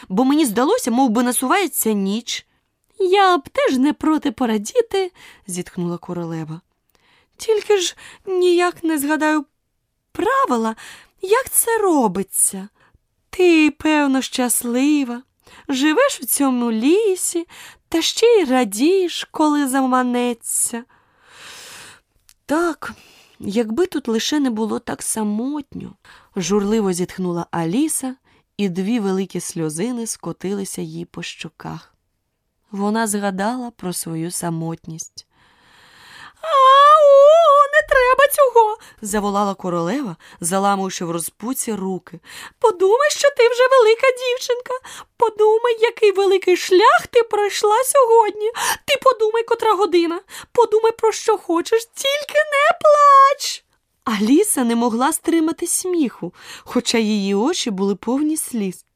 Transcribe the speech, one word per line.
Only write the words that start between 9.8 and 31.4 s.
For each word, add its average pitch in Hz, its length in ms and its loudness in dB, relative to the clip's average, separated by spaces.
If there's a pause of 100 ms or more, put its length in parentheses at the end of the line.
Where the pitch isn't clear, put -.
правила, 320 640 -2 (460)
як 440 280 0
це - 280 0
робиться. 208 920 -2 (600)
Ти, 320 400 4
певно, 294 500 0
щаслива, 254 1000 -2 (480)
живеш 311 540 0
у - 20 -10
цьому 247 460 0
лісі, 349 760 0 (420)
та 330 120 -2
ще - 240 0
й 440 200 4
радієш, 262 840 0
коли 294 360 0
заманеться». 247 1160 -2 (1600)
«Так, 320 480 -4 (460)
якби 220 460 -2
тут 320 220 -8
лише 226 320 -2
не 269 100 0
було 220 300 -4
так - 240 -12
самотньо», 220 920 -6 (420)
журливо 202 580 0
зітхнула 175 580 -4
Аліса, 254 640 -4 (420)
і 202 120 -2
дві 190 300 -2
великі 190 400 -4
сльозини 180 680 -6
скотилися 185 720 -8
їй 170 240 -12
по - 180 -16
щоках. - 720 -16 (760)